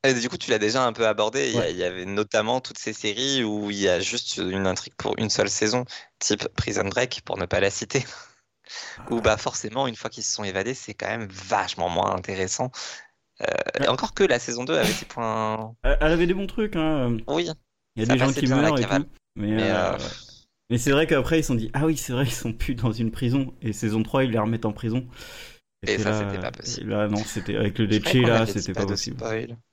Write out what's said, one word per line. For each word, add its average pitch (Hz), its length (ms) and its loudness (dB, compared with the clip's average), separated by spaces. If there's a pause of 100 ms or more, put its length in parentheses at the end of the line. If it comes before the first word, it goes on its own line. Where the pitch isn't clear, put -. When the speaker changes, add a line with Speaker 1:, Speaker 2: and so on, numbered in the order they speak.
Speaker 1:
Et 135 120 6
du 120 140 -2
coup, 175 80 -6
tu - 120 -8
l'as 113 80 4
déjà 113 260 2
un 120 100 2
peu 117 120 0
abordé. 110 440 2
Il 113 40 -4
y 101 40 2
a, - 40 2
Speaker 2:
Ouais. 82 100 0
Speaker 1:
il 90 60 -6
y 90 60 -2
avait 90 220 -4
notamment 107 540 0
toutes - 200 -12
ces 123 140 -6
séries 123 500 -2
où 104 260 -2
il 101 80 -4
y 98 100 2
a 90 120 4
juste - 380 -4
une 95 280 0
intrigue - 320 -2
pour - 220 -2
une 110 100 0
seule 101 200 2
saison, 113 360 0 (340)
type - 360 -2
Prison 98 300 0
Break, 120 380 -2
pour 95 140 -6
ne 92 80 -2
pas 92 140 0
la 98 100 4
citer. 113 340 -2
<laughs> - 1080 -14
Où, 117 100 0
bah, 107 160 4
forcément, 127 500 -2
une 113 80 -4
fois 110 140 -8
qu'ils 107 140 -10
se - 100 -2
sont 113 100 -4
évadés, 98 300 -2
c'est 113 220 -10
quand - 120 -6
même 110 220 -4
vachement 95 600 -2
moins 95 260 2
intéressant. 95 560 -4 (720)
Euh, - 40 -6 (340)
Speaker 2:
Ouais. - 60 0
Speaker 1:
et - 40 4
encore 131 240 0
que 202 100 2
la 127 160 4
saison 120 240 -6
deux 151 120 -2
avait 110 160 2
ses - 140 -4
points. 110 800 -4
Speaker 2:
Elle, - 180 4
elle 156 100 4
avait 170 160 4
des 175 60 2
bons 190 140 -2
trucs, 208 280 -2
hein. 147 420 2 (100)
Speaker 1:
Oui. 170 220 0 (460)
Speaker 2:
Il 110 60 -2
y - 20 2
a 113 40 2
Speaker 1:
Ça 131 60 6
Speaker 2:
des 131 60 4
gens 135 80 4
Speaker 1:
passait 135 140 0
Speaker 2:
qui 143 60 2
Speaker 1:
bien 127 100 4
la 143 120 6
Speaker 2:
meurent 147 100 4
et - 20 4
Speaker 1:
cavale. 98 220 2
Speaker 2:
tout. - 60 -10 (260)
Mais, 104 160 -2
Speaker 1:
Mais, 110 120 2
Speaker 2:
euh, 90 300 2
Speaker 1:
euh, - 40 -4 (720)
Speaker 2:
mais 120 80 2
c'est 139 140 2
vrai 151 160 6
qu'après, 160 320 4
ils 151 40 2
se - 40 -2
sont 131 80 2
dit, « 110 180 0
Ah 139 120 2
oui, 160 120 2
c'est - 160 -6
vrai, 127 120 2
ils 120 60 0
sont 113 220 -4
plus 120 220 0
dans 113 160 2
une 113 200 0
prison. » 131 500 0
Et 110 120 -2
saison 110 300 0
trois, 135 200 2
ils 127 80 2
les 110 80 2
remettent 113 260 0
en 107 80 0
prison. 120 340 -4 (760)
Speaker 1:
Et - 40 -2 (100)
Speaker 2:
C'était 107 60 0
Speaker 1:
ça, 101 80 2
Speaker 2:
là, 107 80 0 (100)
Speaker 1:
c'était 98 120 -6
pas - 100 -6
possible. - 400 -8
Speaker 2:
et 104 40 0
là, 104 120 2
non, 104 160 0
c'était 104 340 -4
avec 104 220 0
le 104 120 4
Speaker 1:
Je 107 80 4
croyais 131 200 4
Speaker 2:
Lecce, 123 60 6
Speaker 1:
qu'on 117 80 6
Speaker 2:
là, 110 80 6
Speaker 1:
avait 110 120 0
dit 104 60 -2
Speaker 2:
c'était 95 140 -6
Speaker 1:
pas 90 80 -4
Speaker 2:
pas 104 40 2
Speaker 1:
de 98 60 -2
Speaker 2:
possible. - 260 -4
Speaker 1:
spoil. 117 400 -6 (160)